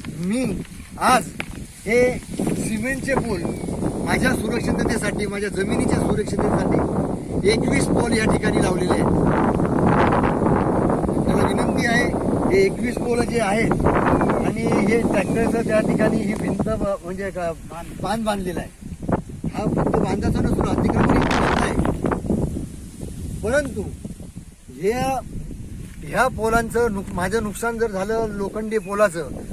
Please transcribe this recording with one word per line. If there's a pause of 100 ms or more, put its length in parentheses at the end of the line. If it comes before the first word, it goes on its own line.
(180)
मी (380)
आज (640)
हे (220)
सिमेंटचे
पोल (640)
माझ्या
सुरक्षिततेसाठी,
माझ्या
जमिनीच्या
सुरक्षिततेसाठी (720)
एकवीस
पोल
या
ठिकाणी
लावलेले
आहेत. (2250)
मला
विनंती
आहे, (500)
हे
एकवीस
पोल
जे
आहेत (720)
आणि
हे
ट्रॅक्टरचं
त्या
ठिकाणी
ही
भिंत
ब-,
म्हणजे
का (500)
बांध
बांधलेला
आहे, (840)
हा
फक्त
बांधाचा
नसून
अतिक्रमण
आहे. (1700)
परंतु (1000)
ह्या, (840)
ह्या
पोलांचं
नुक-,
माझं
नुकसान
जर
झालं
लोखंडी
पोलाचं, (260)